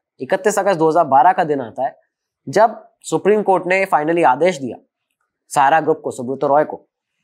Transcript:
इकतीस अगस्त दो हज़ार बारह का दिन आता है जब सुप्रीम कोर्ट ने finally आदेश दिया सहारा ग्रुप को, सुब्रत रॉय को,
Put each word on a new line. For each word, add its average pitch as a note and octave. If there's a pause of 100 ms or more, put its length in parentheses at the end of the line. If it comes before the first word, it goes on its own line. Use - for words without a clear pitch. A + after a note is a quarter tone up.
(200)
इकतीस F#3+
अगस्त F#3+
दो D#3+
हज़ार E3
बारह D3+
का F#3
दिन C#3
आता A#2+
है - (500)
जब G#3+ (200)
सुप्रीम G3
कोर्ट F#3
ने F#3+
finally E3
आदेश D3
दिया A#2+ (760)
सहारा D3
ग्रुप D3+
को, C3+
सुब्रत C3+
रॉय C#3+
को, D3 (480)